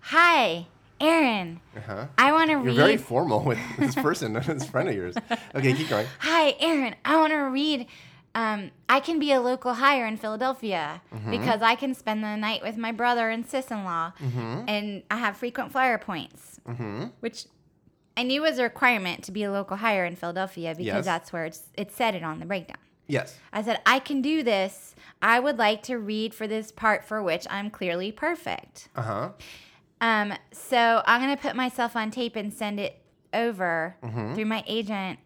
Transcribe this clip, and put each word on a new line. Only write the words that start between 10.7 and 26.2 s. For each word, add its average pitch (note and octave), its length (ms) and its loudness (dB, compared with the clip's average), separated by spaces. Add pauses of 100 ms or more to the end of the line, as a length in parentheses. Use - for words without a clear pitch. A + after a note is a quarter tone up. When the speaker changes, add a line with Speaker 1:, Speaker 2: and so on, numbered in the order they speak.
Speaker 2:
Mm-hmm. A2 160 -6
Speaker 1:
because A3+ 320 0
I A3+ 120 6
can C4 200 -4
spend G#3+ 280 -4
the G#3+ 140 -6
night G#3+ 260 -4
with A3 140 -8
my A3+ 160 -6
brother A#3 380 2
and A3+ 160 -4
sis-in-law, F#3+ 680 -4 (100)
Speaker 2:
Mm-hmm. B2 460 -4
Speaker 1:
and G#3 420 -4
I G#3 60 -4
have G#3+ 200 -2
frequent A#3+ 360 -6
flyer C4 260 2
points," - 680 -10
Speaker 2:
Mm-hmm. A#2 360 -6 (160)
Speaker 1:
which - 240 -8 (720)
I A#3+ 60 -2
knew C4 200 0
was D4+ 160 2
a B3+ 40 2
requirement A3+ 600 0
to G3 80 -12
be G#3 100 -4
a G3+ 100 -2
local G3 260 -4
hire G#3 280 2
in F3 100 -6
Philadelphia F3 580 -6
because D3+ 120 -6
Speaker 2:
Yes. G#2 180 0
Speaker 1:
that's E3+ 280 -2
where E3 140 -6
it's, - 160 -12 (120)
it G3+ 180 -8
said A3+ 220 0
it E3 80 -8
on D#3+ 180 -6
the E3 60 -12
breakdown. F#3 320 -6 (280)
Speaker 2:
Yes. - 320 -4 (140)
Speaker 1:
I G#3+ 100 -4
said, A3 220 -2
"I B3+ 140 4
can C4+ 240 -2
do D4+ 200 0
this. G3 520 -2 (260)
I A3+ 200 4
would C4 180 0
like G#3+ 260 2
to B3+ 140 -4
read G#3+ 360 -4